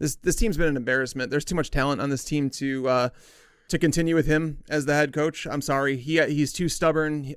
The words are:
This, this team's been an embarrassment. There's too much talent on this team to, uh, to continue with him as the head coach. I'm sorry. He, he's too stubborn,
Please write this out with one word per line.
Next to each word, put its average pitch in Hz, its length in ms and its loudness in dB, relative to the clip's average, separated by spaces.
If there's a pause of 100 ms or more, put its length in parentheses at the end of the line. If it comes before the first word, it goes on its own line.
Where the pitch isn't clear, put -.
This, 151 160 -2
this - 220 0
team's 214 180 2
been 165 140 2
an 143 80 0
embarrassment. 127 540 -2
There's 147 120 0
too - 120 -4
much 156 140 -2
talent 139 300 2
on 139 100 -2
this 135 140 -2
team 143 280 0
to, 135 360 -4
uh, 127 220 2 (600)
to - 100 0
continue 165 360 2
with 160 100 4
him 156 320 0 (120)
as 151 160 -2
the 147 80 2
head 147 200 2
coach. 156 360 -2
I'm 143 120 -2
sorry. 139 340 0
He, 147 300 2
he's 143 260 0
too 175 160 -2
stubborn, 151 680 0